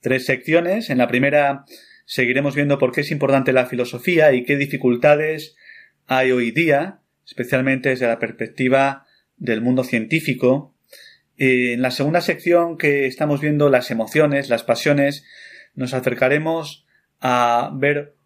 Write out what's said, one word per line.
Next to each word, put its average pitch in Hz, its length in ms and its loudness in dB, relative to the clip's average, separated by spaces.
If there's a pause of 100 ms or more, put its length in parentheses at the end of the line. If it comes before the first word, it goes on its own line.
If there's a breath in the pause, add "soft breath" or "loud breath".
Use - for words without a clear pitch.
tres 127 260 -2
secciones. 170 640 0
En 127 80 0
la 120 100 2
primera 139 560 0 (400 loud breath)
seguiremos 131 500 -2
viendo 143 240 0
por 123 140 0
qué - 80 -2
es 143 100 -6
importante 135 420 0
la 127 140 2
filosofía 135 680 2
y 123 120 0
qué 143 120 0
dificultades 147 1000 0 (500 loud breath)
hay 131 240 0
hoy 123 200 0
día, 156 500 0 (260)
especialmente 131 640 -2
desde 127 180 0
la 113 120 0
perspectiva 131 880 -2 (300 soft breath)
del 110 260 -4
mundo 127 220 0
científico. 127 880 -2 (640 loud breath)
Eh, 123 340 2
en 120 100 -2
la 127 80 0
segunda 156 300 0
sección 170 580 0
que 143 280 0
estamos 143 340 -2
viendo, 147 280 2
las 127 220 2
emociones, 139 580 0
las 117 140 0
pasiones, 143 600 0 (500 loud breath)
nos 127 180 -8
acercaremos 143 920 -2 (340)
a 123 540 0
ver 143 400 -2 (100)